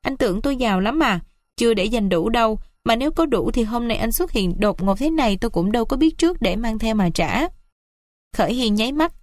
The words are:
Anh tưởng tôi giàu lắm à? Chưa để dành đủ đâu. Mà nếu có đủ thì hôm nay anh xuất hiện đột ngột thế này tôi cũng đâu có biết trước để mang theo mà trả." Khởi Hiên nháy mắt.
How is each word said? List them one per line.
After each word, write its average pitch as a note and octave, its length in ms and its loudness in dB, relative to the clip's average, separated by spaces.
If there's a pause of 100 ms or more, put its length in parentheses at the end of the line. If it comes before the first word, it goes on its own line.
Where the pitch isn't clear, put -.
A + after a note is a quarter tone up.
Anh C4 160 -6
tưởng G#3+ 240 0
tôi C#4 140 -2
giàu A3 240 0
lắm B3 240 0
à? G#3 160 0 (380)
Chưa A#3 160 2
để G3 120 0
dành A3 240 0
đủ F3+ 200 2
đâu. A3+ 300 2 (240)
Mà A3+ 120 2
nếu C4+ 160 -2
có E4 140 2
đủ A#3 260 0
thì B3 120 0
hôm A#3 240 -4
nay A#3 100 -2
anh A3 140 -2
xuất F4 200 -2
hiện F#3 280 0
đột G3+ 240 0
ngột G3 160 0
thế C#4+ 100 0
này B3+ 280 0
tôi A3+ 140 -4
cũng F3+ 200 0
đâu A#3 140 0
có C4 120 -2
biết D#4+ 200 4
trước E4+ 240 0
để F#3 140 0
mang A3 240 -4
theo A3 160 0
mà F#3+ 180 4
trả." F3+ 340 0 (880)
Khởi F3+ 160 2
Hiên A#3 220 2
nháy A3 160 0
mắt. D#4 320 0